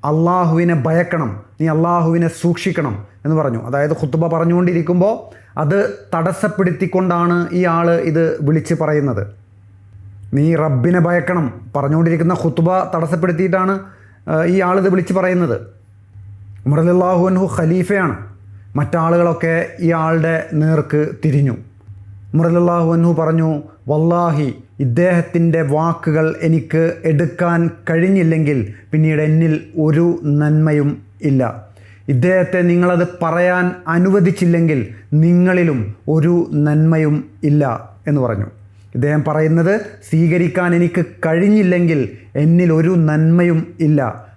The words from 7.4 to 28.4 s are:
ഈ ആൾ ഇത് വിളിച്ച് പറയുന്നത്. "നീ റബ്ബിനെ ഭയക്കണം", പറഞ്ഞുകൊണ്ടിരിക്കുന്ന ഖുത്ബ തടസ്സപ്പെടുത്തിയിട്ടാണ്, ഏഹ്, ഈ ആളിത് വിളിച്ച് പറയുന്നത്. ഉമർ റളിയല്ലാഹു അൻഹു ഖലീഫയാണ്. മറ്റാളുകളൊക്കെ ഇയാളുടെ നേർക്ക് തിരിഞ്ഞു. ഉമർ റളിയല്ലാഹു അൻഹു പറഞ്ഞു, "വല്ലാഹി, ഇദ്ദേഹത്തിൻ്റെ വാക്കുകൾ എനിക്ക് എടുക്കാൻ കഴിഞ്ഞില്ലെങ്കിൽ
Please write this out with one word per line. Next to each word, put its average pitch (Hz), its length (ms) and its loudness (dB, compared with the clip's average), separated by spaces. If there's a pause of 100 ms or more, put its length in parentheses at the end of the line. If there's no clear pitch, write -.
ഈ 180 120 0
ആൾ 170 260 2 (200)
ഇത് 160 140 2 (220)
വിളിച്ച് 151 280 0
പറയുന്നത്. 147 480 -2 (1120)
"നീ 143 100 2 (100)
റബ്ബിനെ 151 460 0
ഭയക്കണം", 175 460 0 (300)
പറഞ്ഞുകൊണ്ടിരിക്കുന്ന 165 580 0 (100)
ഖുത്ബ 165 240 0 (260)
തടസ്സപ്പെടുത്തിയിട്ടാണ്, 180 800 -2 (580)
ഏഹ്, 160 140 0
ഈ 180 140 0
ആളിത് 185 280 2
വിളിച്ച് 180 240 0
പറയുന്നത്. 180 440 0 (1080)
ഉമർ 143 120 2
റളിയല്ലാഹു 180 480 2
അൻഹു 185 200 0 (120)
ഖലീഫയാണ്. 175 580 0 (600)
മറ്റാളുകളൊക്കെ 165 800 0 (240)
ഇയാളുടെ 165 720 0
നേർക്ക് 151 580 0 (140)
തിരിഞ്ഞു. 143 320 0 (800)
ഉമർ 160 120 2
റളിയല്ലാഹു 170 460 2
അൻഹു 170 200 2
പറഞ്ഞു, 160 380 0 (380)
"വല്ലാഹി, 160 600 0 (320)
ഇദ്ദേഹത്തിൻ്റെ 170 840 0
വാക്കുകൾ 160 640 0 (140)
എനിക്ക് 160 420 0 (220)
എടുക്കാൻ 170 680 0 (200)
കഴിഞ്ഞില്ലെങ്കിൽ 165 680 2 (340)